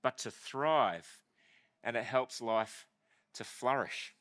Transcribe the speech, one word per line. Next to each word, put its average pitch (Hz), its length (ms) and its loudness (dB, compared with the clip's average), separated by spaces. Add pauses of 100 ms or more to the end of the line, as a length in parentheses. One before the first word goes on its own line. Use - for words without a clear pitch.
but 127 160 2
to 113 120 -6
thrive, 135 920 0 (580)
and 117 140 -2
it 117 80 0
helps - 380 -2
life 113 440 0 (480)
to - 100 -10
flourish. - 760 -2